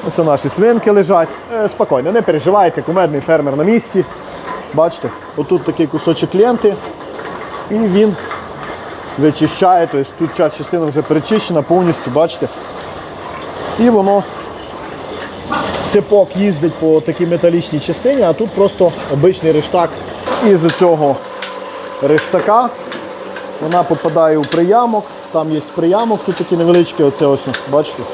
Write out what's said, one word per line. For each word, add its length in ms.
Ось 100
наші 320
свинки 420
лежать. 380
Е, 140
спокійно, 440
не 100
переживайте, 600
кумедний 400
фермер 360
на 60
місці. 420
Бачите, 360
отут 260
такий 240
кусочок 480
ленти, 400
і 20
він 420
вичищає, 760
тобто 280
тут 160
ця 140
частина 360
вже 160
перечищена 600
повністю, 500
бачите. 360
І 100
воно, 340
цепок 500
їздить 380
по 280
такій 240
металічній 540
частині, 420
а 120
тут 160
просто 420
обичний 380
рештак. 380
І 80
з 140
цього 460
рештака 680
вона 220
попадає 540
у 60
приямок, 600
там 200
є 100
приямок, 500
тут 100
такий 220
невеличкий, 480
оце 200
ось, 220
бачите. 320